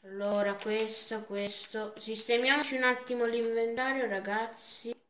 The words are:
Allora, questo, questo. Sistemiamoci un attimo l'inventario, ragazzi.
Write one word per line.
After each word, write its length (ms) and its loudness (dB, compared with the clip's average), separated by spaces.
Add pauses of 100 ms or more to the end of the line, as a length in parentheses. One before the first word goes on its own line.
Allora, 500 0
questo, 680 -2
questo. 720 -6
Sistemiamoci 760 2
un 80 2
attimo 420 2
l'inventario, 800 2
ragazzi. 880 -4 (160)